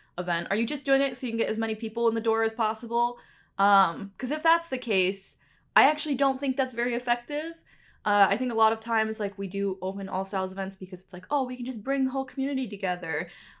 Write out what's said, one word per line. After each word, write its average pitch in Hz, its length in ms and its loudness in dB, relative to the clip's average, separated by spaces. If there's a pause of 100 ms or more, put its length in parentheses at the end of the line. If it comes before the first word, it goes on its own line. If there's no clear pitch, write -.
(180)
event, 170 320 -2
are 202 60 0
you 233 100 2
just 285 180 -4
doing 269 180 4
it 269 140 -2
so 254 120 -6
you 226 40 -4
can 226 60 -2
get 226 120 0
as 214 100 -2
many 220 160 -2
people 226 320 -2
in 226 80 2
the 226 60 -2
door 220 220 2
as 220 100 0
possible? 233 640 -2 (420)
Um, 196 580 4
'cause 254 140 -4
if 302 100 -2
that's 330 280 4
the 262 100 -2
case, 190 580 0 (380)
I 220 80 8
actually 294 320 2
don't 269 240 2
think 269 180 -2
that's 254 160 0
very 240 220 -2
effective. 294 640 -4 (440)
Uh, 202 240 6
I 226 80 2
think 254 140 -2
a 226 40 -4
lot 220 160 6
of 220 80 0
times, 220 400 0
like, 196 180 -4
we 196 100 -4
do 196 340 -2
open 196 260 -6
all 190 160 -2
styles 190 300 -4
events 196 220 -6
because 185 280 -12
it's - 80 -18
like, 180 180 -12
"Oh, 277 140 2
we 247 140 -6
can 240 80 -6
just 233 180 -6
bring 269 220 0
the 262 60 0
whole 269 140 -2
community 269 420 -2
together, 175 640 -4 (320)